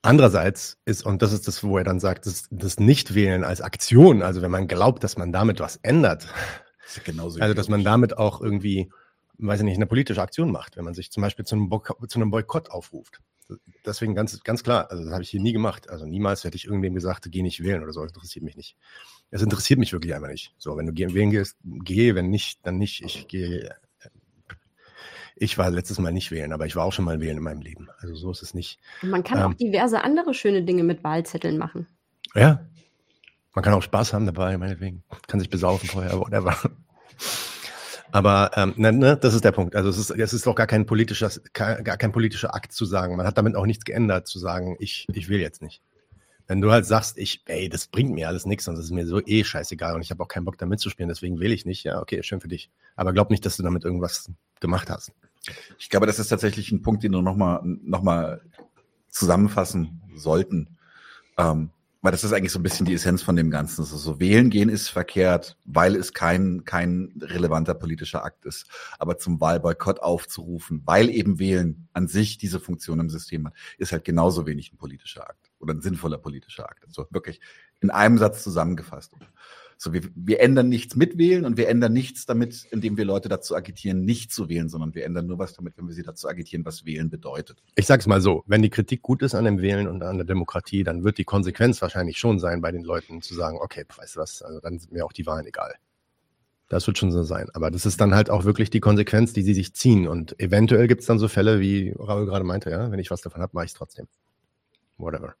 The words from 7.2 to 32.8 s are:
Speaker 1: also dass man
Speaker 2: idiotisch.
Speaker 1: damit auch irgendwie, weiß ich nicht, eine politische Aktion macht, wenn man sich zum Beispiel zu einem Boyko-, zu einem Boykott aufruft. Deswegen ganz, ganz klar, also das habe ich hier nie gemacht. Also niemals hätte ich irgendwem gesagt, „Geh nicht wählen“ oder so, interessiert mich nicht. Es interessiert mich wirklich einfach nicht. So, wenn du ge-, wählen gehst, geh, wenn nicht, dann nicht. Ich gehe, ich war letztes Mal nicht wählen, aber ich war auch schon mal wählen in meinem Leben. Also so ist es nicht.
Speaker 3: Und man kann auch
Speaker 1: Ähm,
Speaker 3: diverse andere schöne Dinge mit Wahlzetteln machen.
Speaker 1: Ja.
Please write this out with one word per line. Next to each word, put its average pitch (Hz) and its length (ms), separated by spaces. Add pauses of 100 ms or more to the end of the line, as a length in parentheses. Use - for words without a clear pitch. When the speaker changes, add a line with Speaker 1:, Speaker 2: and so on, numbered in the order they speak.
Speaker 1:
also 107 140
dass 101 140
man 104 120
Speaker 2:
idiotisch. 101 120
Speaker 1:
damit 117 260
auch 107 220
irgendwie, 98 500 (480)
weiß 101 220
ich 107 40
nicht, 95 120
eine 104 100
politische 113 360
Aktion 147 300
macht, - 240
wenn 87 80
man 85 100
sich 87 160
zum 107 120
Beispiel 101 220
zu - 120
einem 104 120
Boyko-, 107 380
zu 120 120
einem 107 120
Boykott 113 400
aufruft. - 500 (640)
Deswegen 107 300
ganz, 104 280
ganz 113 200
klar, 117 280
also 87 140
das 80 80
habe 92 100
ich - 80
hier 98 100
nie 113 120
gemacht. 107 380
Also 82 160
niemals 98 380
hätte 90 120
ich - 100
irgendwem 95 280
gesagt, 90 360
„Geh 92 120
nicht 90 200
wählen“ 90 200
oder 78 100
so, 78 100
interessiert 80 420
mich 73 120
nicht. - 200 (540)
Es 101 120
interessiert 110 360
mich 113 140
wirklich 85 220
einfach 71 160
nicht. - 280
So, 73 180
wenn 78 100
du 80 60
ge-, 87 220
wählen 104 160
gehst, 104 340
geh, 92 500
wenn 90 160
nicht, - 360
dann 90 120
nicht. 101 260
Ich - 240
gehe, 87 440 (1600)
ich - 220
war 92 120
letztes 90 300
Mal 85 120
nicht 92 200
wählen, 78 200
aber 78 140
ich 80 80
war 87 100
auch 95 80
schon - 120
mal 80 160
wählen 78 160
in 76 80
meinem 76 160
Leben. 78 280 (120)
Also 87 160
so 90 160
ist - 100
es - 120
nicht. - 260 (220)
Speaker 3:
Und 185 80
man 180 120
kann 240 160
auch 95 120
Speaker 1:
Ähm, - 80
Speaker 3:
diverse 220 440
andere 311 320
schöne 196 300
Dinge 180 180
mit 170 220
Wahlzetteln 160 540
machen. 165 280 (480)
Speaker 1:
Ja. 131 320 (880)